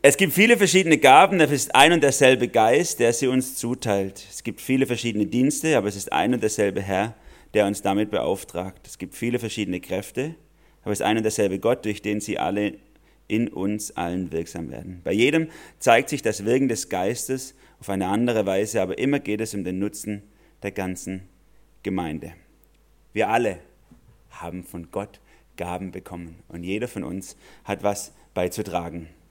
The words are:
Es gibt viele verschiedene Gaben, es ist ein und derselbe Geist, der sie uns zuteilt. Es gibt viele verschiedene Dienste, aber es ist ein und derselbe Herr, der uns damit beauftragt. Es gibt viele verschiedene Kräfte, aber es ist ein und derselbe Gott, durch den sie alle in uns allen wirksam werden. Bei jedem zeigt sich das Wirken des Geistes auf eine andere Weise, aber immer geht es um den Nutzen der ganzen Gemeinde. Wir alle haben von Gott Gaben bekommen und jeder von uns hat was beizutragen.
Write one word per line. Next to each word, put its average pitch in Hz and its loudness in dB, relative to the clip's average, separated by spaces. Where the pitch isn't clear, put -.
Es - 6
gibt 180 0
viele 226 6
verschiedene 175 4
Gaben, 170 8
es 147 4
ist - -2
ein 147 8
und 165 4
derselbe 131 4
Geist, 123 4
der 117 4
sie 131 -2
uns 127 0
zuteilt. 104 -2
Es - -16
gibt 104 -8
viele 131 0
verschiedene 113 -2
Dienste, 139 0
aber 104 2
es 98 -6
ist - -8
ein 120 2
und 120 -4
derselbe 101 0
Herr, 98 -2
der 104 4
uns 101 -4
damit 104 -2
beauftragt. 92 -6
Es - -20
gibt - -12
viele 120 -4
verschiedene 104 -4
Kräfte, 127 -6
aber 101 -4
es 101 -4
ist - 0
ein 110 2
und 110 0
derselbe 101 0
Gott, 117 0
durch 107 -4
den 104 -2
sie - -6
alle 101 -2
in 117 -2
uns 104 -6
allen 87 -6
wirksam 82 -8
werden. 87 -14
Bei 85 -2
jedem 151 2
zeigt 120 4
sich 143 -4
das 104 -2
Wirken 127 2
des 113 -4
Geistes 120 -4
auf - -14
eine 95 -2
andere 110 2
Weise, 101 0
aber 92 -2
immer 139 0
geht 107 -4
es 107 -6
um 98 -6
den 92 -4
Nutzen 101 -6
der 104 -6
ganzen 92 -8
Gemeinde. 82 -6
Wir 104 -2
alle 110 0
haben 85 -12
von 85 -14
Gott - -8
Gaben 90 -8
bekommen 87 -14
und 87 -12
jeder 104 -4
von 90 -8
uns 92 -10
hat - -6
was 101 -4
beizutragen. 85 -6